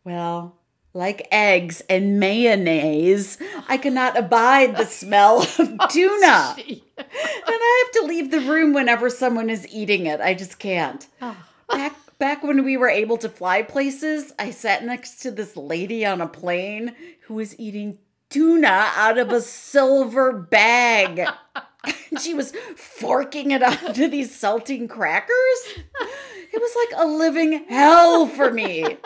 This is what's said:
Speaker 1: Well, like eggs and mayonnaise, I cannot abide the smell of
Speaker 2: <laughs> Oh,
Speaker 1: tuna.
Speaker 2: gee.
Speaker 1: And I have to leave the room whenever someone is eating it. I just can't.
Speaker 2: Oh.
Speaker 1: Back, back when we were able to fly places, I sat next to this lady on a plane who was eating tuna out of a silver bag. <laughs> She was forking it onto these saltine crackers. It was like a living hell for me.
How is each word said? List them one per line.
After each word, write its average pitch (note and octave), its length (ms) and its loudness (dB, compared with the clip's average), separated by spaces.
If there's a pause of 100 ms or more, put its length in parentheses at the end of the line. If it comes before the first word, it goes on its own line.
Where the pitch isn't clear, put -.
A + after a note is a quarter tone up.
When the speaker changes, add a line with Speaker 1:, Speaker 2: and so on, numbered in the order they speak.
Speaker 1:
Well, E3+ 540 -8 (360)
like F#3+ 380 -6
eggs F#3 580 2
and G3 300 2
mayonnaise, F#3+ 1200 2 (300)
I C4+ 80 0
cannot C4 420 0
abide A#3+ 580 4
the A4+ 100 0
smell D4+ 560 4
of - 160 -4
Speaker 2:
<laughs> C4 200 2
Oh, F4 100 4
Speaker 1:
tuna. E4 680 4
Speaker 2:
gee. C4+ 260 -14 (140)
Speaker 1:
And - 100 -16 (400)
I A#4 460 2
have A4+ 100 2
to - 60 -4
leave E4 240 -4
the D#4 80 2
room D4+ 320 2
whenever B3 360 0
someone A#3 420 -2
is G#3 220 -6
eating G3+ 340 -2
it. D3+ 140 -4
I F3+ 140 0
just F#3 240 -12
can't. D#3+ 480 -6 (160)
Speaker 2:
Oh. A3+ 140 -12 (320)
Speaker 1:
Back, C#4+ 260 -6 (240)
back C#4+ 240 -4
when C#4 220 0
we C4+ 120 -2
were B3 140 2
able A3 280 0
to A3 100 -8
fly F#3 340 -2
places, C#4 760 -6
I - 120 -8
sat G#3+ 340 -4
next B3 380 -12
to C4 80 -8
this G#3 260 -12
lady F3 480 -6
on F#3+ 160 -2
a E3 60 -6
plane G3+ 720 -8 (300)
who A3 80 -14
was A3 260 -10
eating G#3 380 -10 (320)
tuna C#4 640 4
out A3 220 2
of B3 160 0
a A#3+ 80 2
silver C4 920 2
bag. G#3 1000 2
<laughs> - 60 -14 (800)
She E4 140 -6
was C#4 180 -6 (240)
forking C#4 760 -4
it C4 100 0
onto C4 460 0
these C4 300 -6
saltine A#3 500 -4
crackers. G3 440 -4 (1200)
It A4+ 80 -4
was A#4+ 160 -4
like A#4 240 -2
a E4 60 4
living D#4 640 0
hell E4 580 6
for C4 260 0
me. F3 540 -4